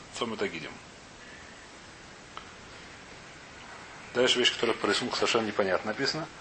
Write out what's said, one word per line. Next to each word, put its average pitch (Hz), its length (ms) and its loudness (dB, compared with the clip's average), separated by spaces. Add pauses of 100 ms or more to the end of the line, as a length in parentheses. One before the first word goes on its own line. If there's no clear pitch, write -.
(180)
Цомит 113 240 -2
Агидим. 170 300 -2 (3500)
Дальше 123 240 8
вещь, 120 140 6
которая 117 220 4
по 107 120 0
рисунку 107 280 4
совершенно 113 300 6
непонятно 101 460 4
написана. 135 360 0 (140)